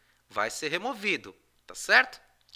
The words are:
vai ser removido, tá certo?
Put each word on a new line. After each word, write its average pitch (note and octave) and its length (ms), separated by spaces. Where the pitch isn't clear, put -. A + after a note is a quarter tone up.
vai G#2+ 220
ser - 180
removido, E3+ 640
tá - 80
certo? - 460